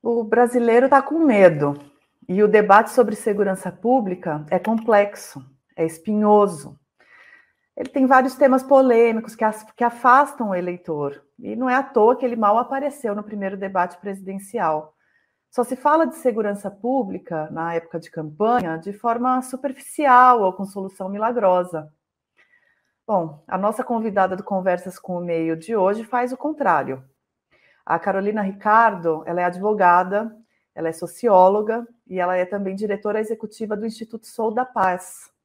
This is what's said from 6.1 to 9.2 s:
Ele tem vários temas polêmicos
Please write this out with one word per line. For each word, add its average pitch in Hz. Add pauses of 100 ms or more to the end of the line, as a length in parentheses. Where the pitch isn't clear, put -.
Ele -
tem 262
vários 262
temas 262
polêmicos 233